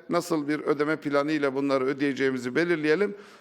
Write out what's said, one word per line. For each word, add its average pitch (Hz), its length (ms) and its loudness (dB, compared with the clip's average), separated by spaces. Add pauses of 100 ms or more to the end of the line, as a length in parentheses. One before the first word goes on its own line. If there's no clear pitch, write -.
nasıl 160 380 0
bir 147 120 -2
ödeme 147 360 0
planıyla 143 600 0
bunları 135 300 2
ödeyeceğimizi 131 680 0
belirleyelim 170 600 2 (260)